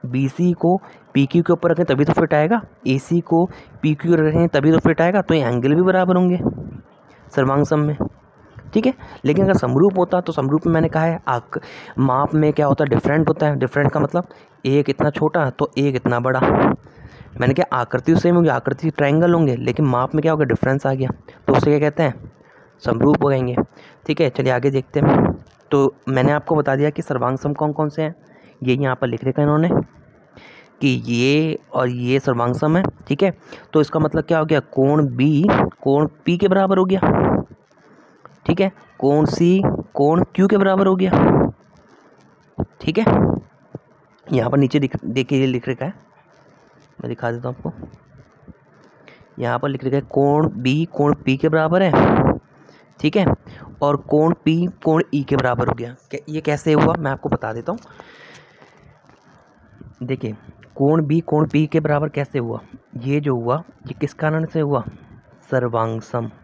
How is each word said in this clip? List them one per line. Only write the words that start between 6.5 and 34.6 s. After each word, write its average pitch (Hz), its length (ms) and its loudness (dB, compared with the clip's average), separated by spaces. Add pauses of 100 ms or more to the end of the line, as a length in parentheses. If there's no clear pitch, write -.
सर्वांग 139 380 0
सम 151 140 0
में। 151 160 -2 (800)
ठीक 220 120 0
है, 262 80 0 (320)
लेकिन 165 200 2
अगर 190 100 2
समरूप 156 420 2
होता 180 240 0
तो 170 100 -6
समरूप 147 340 -2
में 165 80 2
मैंने 160 160 2
कहा 160 140 -2
है 165 160 -2 (100)
आक-, 123 300 -4 (400)
माप 135 360 0
में 151 180 2
क्या 147 120 0
होता 139 180 0
है, 139 60 -2
different 143 400 0
होता 151 160 0
है। 147 120 0
different 131 340 0
का 151 80 -2
मतलब 156 280 -2 (400)
एक 139 220 2
इतना 147 220 0
छोटा 156 400 0
तो - 260 -4
एक 139 180 0
इतना 120 260 0
बड़ा। 131 180 0
मैंने - 1120 -2
क्या, 175 200 0
आकृति 127 400 0
तो - 60 4
same 175 160 2
होगी, 170 140 4
आकृति 143 420 -2
triangle 156 420 2
होंगे, 151 240 2
लेकिन 123 300 -2
माप 127 280 0
में 156 60 0
क्या 160 100 0
होगा, 156 140 2
difference 131 400 0
आ 135 80 0
गया, 131 160 -4 (380)
तो 139 60 4
उसे - 140 2
क्या 147 140 4
कहते 151 220 0
हैं, - 280 -4 (520)
समरूप 120 400 2
हो 143 80 2
जाएंगे। 127 240 -2 (500)
ठीक 151 160 -2
है, 143 80 2
चलिए 131 240 0
आगे 127 180 0
देखते 135 280 -4
हैं। 139 340 2 (380)
तो 139 240 2 (140)
मैंने 131 220 2
आपको 147 240 0
बता 139 200 0
दिया 143 140 0
कि 151 120 -8
सर्वांग 127 360 -2
सम 147 160 -4
कौन 151 200 -4
कौन 151 160 -2
से 160 120 -6
हैं, 156 140 -6 (460)
ये 123 140 2
यहाँ 131 200 -2
पर 131 120 -4
लिख 117 180 -6
रखा 135 160 -2
है 147 40 2
इन्होंने 151 240 2 (1120)
कि 143 60 0 (180)
ये 139 520 0 (140)
और 127 180 -2
ये 123 300 0
सर्वांग 123 360 0
सम 156 220 0
है। 190 60 0 (240)
ठीक 147 160 0
है, 185 100 2 (400)
तो 156 80 4
इसका 156 180 0
मतलब 156 240 0
क्या 165 160 0
हो 156 60 0
गया, 156 160 2